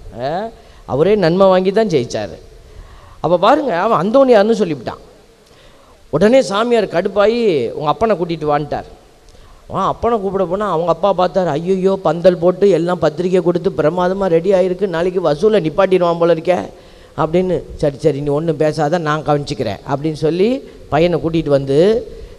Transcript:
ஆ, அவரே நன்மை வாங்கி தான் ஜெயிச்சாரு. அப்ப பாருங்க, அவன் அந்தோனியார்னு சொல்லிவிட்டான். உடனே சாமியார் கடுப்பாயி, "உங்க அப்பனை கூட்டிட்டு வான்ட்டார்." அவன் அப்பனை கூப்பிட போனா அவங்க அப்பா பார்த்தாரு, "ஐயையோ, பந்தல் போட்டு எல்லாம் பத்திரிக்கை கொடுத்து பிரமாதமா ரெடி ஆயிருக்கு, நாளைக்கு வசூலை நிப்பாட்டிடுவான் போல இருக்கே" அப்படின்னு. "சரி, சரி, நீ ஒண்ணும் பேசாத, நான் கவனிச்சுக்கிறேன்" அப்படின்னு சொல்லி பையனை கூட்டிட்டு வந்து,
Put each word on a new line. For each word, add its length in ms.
ஆ, 260
அவரே 300
நன்மை 320
வாங்கி 240
தான் 160
ஜெயிச்சாரு. 500
அப்ப 180
பாருங்க, 400
அவன் 300
அந்தோனியார்னு 440
சொல்லிவிட்டான். 460
உடனே 320
சாமியார் 440
கடுப்பாயி, 880
"உங்க 240
அப்பனை 160
கூட்டிட்டு 460
வான்ட்டார்." 280
அவன் 280
அப்பனை 260
கூப்பிட 240
போனா 260
அவங்க 200
அப்பா 260
பார்த்தாரு, 280
"ஐயையோ, 580
பந்தல் 340
போட்டு 320
எல்லாம் 300
பத்திரிக்கை 420
கொடுத்து 280
பிரமாதமா 560
ரெடி 260
ஆயிருக்கு, 360
நாளைக்கு 340
வசூலை 400
நிப்பாட்டிடுவான் 580
போல 140
இருக்கே" 360
அப்படின்னு. 440
"சரி, 200
சரி, 240
நீ 60
ஒண்ணும் 300
பேசாத, 400
நான் 280
கவனிச்சுக்கிறேன்" 540
அப்படின்னு 200
சொல்லி 560
பையனை 300
கூட்டிட்டு 280
வந்து, 600